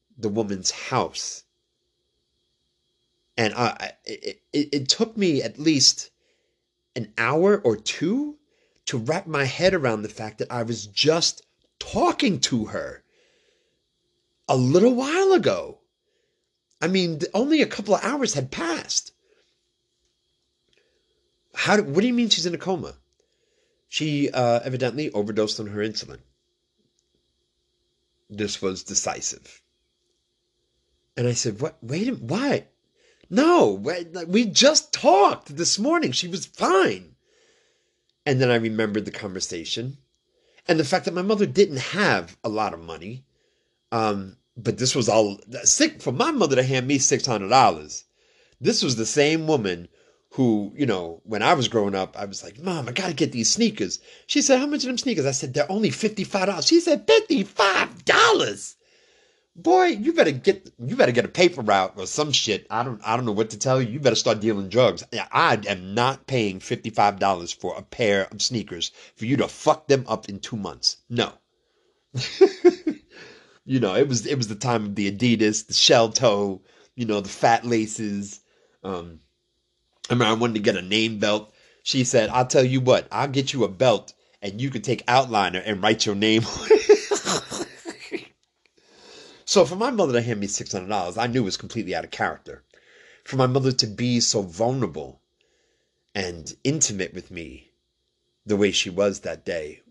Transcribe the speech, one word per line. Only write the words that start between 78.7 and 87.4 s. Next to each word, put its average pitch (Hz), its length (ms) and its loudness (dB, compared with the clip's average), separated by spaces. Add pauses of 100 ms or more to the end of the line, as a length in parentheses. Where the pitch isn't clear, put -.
Um, 87 360 -10 (880)
I 123 40 0
remember 113 220 2
I 113 60 -2
wanted 117 140 0
to 107 60 0
get 107 140 2
a 90 60 -4
name 107 380 0
belt. 107 340 -2 (300)
She 131 200 0
said, 117 280 2
"I'll 127 160 2
tell 131 180 4
you 127 160 0
what, 120 300 4
I'll 120 160 -2
get 135 260 -4
you 127 100 0
a 98 60 0
belt 98 440 0 (280)
and 101 180 -10
you 135 120 -4
can 113 100 -8
take 113 240 -4
outliner 110 580 2
and 101 180 -4
write 110 260 2
your 104 80 -2
name 110 280 4
on - 280 -8
it." 427 100 8
<laughs> - 100 2 (2500)